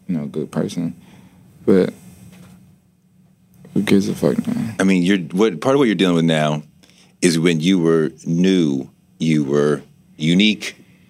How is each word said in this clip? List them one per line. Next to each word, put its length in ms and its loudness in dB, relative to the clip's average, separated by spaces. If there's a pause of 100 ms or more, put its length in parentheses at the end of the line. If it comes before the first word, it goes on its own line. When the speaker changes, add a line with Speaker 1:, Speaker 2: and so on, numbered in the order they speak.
Speaker 1:
you 80 -4
know, 80 -6
good 260 -8
person. 440 -6 (720)
But 260 2 (1800)
who 80 0
gives 260 2
a 60 -6
fuck, 320 -2
man? 340 -6
Speaker 2:
I 40 0
mean, 180 2
you're, 160 2
what, 420 -2
part 140 0
of 40 4
what 60 2
you're 100 2
dealing 220 2
with 80 2
now 380 0 (580)
is 180 2
when 220 0
you 180 2
were 340 2 (120)
new, 640 0 (300)
you 260 0
were 380 0 (340)
unique, 600 0 (340)